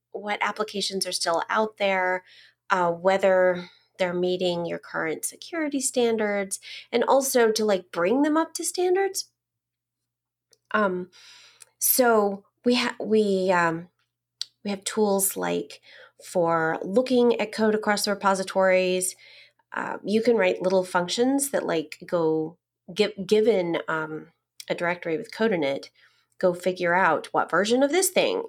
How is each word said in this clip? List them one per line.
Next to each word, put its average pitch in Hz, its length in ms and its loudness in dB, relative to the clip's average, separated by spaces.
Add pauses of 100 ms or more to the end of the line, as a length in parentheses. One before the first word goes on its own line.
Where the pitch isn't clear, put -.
(120)
what 208 300 -8
applications 196 680 -4
are 180 40 -6
still 165 380 -2
out 214 280 -2
there, 185 440 0 (480)
uh, 180 220 2
whether 185 760 2 (300)
they're 180 160 -2
meeting 180 500 -2
your 170 140 -6
current - 460 -6
security 302 560 -6
standards, 214 800 -2 (320)
and 240 100 0
also 262 480 2
to, 214 140 0
like, 196 260 -2
bring 196 320 0
them 302 140 2
up 320 180 -2
to 349 100 -8
standards. 370 600 -2 (1500)
Um, 185 400 -2 (720)
so 214 640 2 (200)
we 247 120 4
ha-, 240 240 -2
we, 202 500 2
um, 170 380 0 (760)
we 202 80 -6
have 196 140 -8
tools, 196 520 0
like, 180 440 -6 (420)
for 165 600 0
looking 240 580 2
at 208 100 -4
code 214 240 2
across 214 300 0
the 208 60 -2
repositories. 190 1080 0 (560)
Uh, - 320 -6
you 214 160 2
can 233 160 4
write 185 240 2
little 185 240 2
functions 240 640 0
that, - 160 -2
like, 165 400 -4
go 160 540 0 (340)
gi-, 208 220 0 (100)
given, 190 540 2 (100)
um, 156 380 -6 (420)
a 185 60 -4
directory 175 420 -4
with - 160 -14
code 226 180 0
in 170 140 0
it, 139 240 -4 (500)
go 185 140 2
figure 180 420 -2
out 180 380 2
what - 160 0
version 214 340 2
of 277 80 4
this 370 200 0
thing 110 380 0